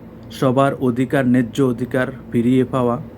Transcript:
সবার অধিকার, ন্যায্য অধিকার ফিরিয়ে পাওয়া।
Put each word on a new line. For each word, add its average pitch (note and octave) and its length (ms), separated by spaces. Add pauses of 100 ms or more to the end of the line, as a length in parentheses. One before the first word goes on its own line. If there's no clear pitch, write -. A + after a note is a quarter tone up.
(300)
সবার C#3 420 (160)
অধিকার, C3 360 (100)
ন্যায্য A#2+ 280
অধিকার B2+ 460 (220)
ফিরিয়ে B2 340
পাওয়া। A#2+ 320 (220)